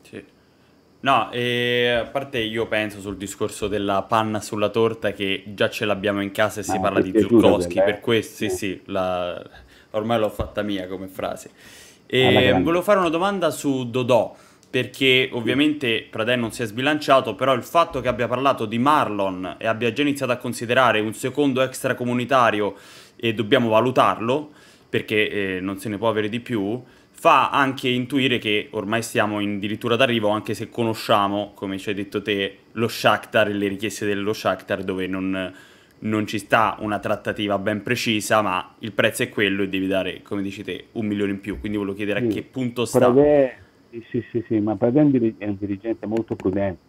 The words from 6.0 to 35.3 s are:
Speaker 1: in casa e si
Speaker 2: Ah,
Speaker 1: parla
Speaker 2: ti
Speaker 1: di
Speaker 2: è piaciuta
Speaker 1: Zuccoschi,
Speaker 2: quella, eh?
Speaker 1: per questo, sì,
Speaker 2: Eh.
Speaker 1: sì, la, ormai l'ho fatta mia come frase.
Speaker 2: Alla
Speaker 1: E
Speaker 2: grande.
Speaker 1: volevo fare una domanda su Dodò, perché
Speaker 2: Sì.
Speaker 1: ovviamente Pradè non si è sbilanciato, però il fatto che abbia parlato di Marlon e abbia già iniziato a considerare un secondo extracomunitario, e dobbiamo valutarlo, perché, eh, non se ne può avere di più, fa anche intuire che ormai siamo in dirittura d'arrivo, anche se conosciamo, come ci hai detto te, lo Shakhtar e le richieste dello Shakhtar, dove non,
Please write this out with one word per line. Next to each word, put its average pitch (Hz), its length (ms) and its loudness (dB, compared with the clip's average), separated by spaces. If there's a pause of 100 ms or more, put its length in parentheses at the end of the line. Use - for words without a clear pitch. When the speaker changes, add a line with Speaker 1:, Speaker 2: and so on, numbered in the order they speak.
Speaker 1:
in 98 100 -4
casa 107 280 0
e 98 40 -8
si 95 140 -2
Speaker 2:
Ah, - 20 0
Speaker 1:
parla 98 220 2
Speaker 2:
ti 90 100 2
Speaker 1:
di 107 60 2
Speaker 2:
è - 20 6
piaciuta 110 280 6
Speaker 1:
Zuccoschi, 92 260 4
Speaker 2:
quella, 95 140 2
eh? 104 40 2
Speaker 1:
per 101 100 -4
questo, 113 340 -2
sì, 110 100 -6
Speaker 2:
Eh. 104 40 -2
Speaker 1:
sì, 92 360 -6
la, 92 580 -4 (480)
ormai 110 280 0
l'ho 107 100 2
fatta 107 320 -6
mia 98 260 -4
come 95 200 -10
frase. - 420 -8 (600)
Speaker 2:
Alla 127 300 6
Speaker 1:
E 127 60 4
Speaker 2:
grande. 127 180 4
Speaker 1:
volevo 170 200 2
fare 202 160 4
una 175 100 2
domanda 175 400 0
su 131 400 -2
Dodò, 117 460 2 (340)
perché 127 580 4
Speaker 2:
Sì. - 80 -8
Speaker 1:
ovviamente 127 720 0
Pradè 110 260 0
non 117 160 -2
si - 100 -8
è 117 40 -2
sbilanciato, 131 680 2
però 127 220 2
il 117 80 -4
fatto 165 360 0
che 117 80 -2
abbia 120 200 0
parlato 123 400 0
di 113 100 -4
Marlon 101 800 0
e - 80 -8
abbia 113 260 0
già 143 120 -2
iniziato 139 280 -2
a 120 60 0
considerare 120 640 2
un 107 160 -2
secondo 131 460 0
extracomunitario, 123 1120 0 (400)
e 113 180 0
dobbiamo 117 360 2
valutarlo, 120 840 2 (360)
perché, 101 680 -2
eh, - 40 -4
non 95 180 -6
se 117 100 -8
ne 101 80 -6
può 113 120 0
avere 107 200 -2
di 117 120 -6
più, 113 380 -4 (320)
fa 143 400 4
anche 135 360 0
intuire 123 520 0
che 104 320 -2
ormai 107 320 -4
siamo 104 380 0
in 104 180 -4
dirittura 110 360 -2
d'arrivo, 117 340 2
anche 107 260 -2
se 110 160 -10
conosciamo, 104 840 0
come 98 240 -6
ci 95 120 -8
hai 104 60 -4
detto 101 280 -6
te, 98 340 -4 (140)
lo 113 160 -2
Shakhtar 107 600 2
e 104 40 -4
le 101 140 0
richieste 101 400 -4
dello 101 260 -2
Shakhtar, 95 500 -4
dove 92 220 -4
non, 95 480 -4 (460)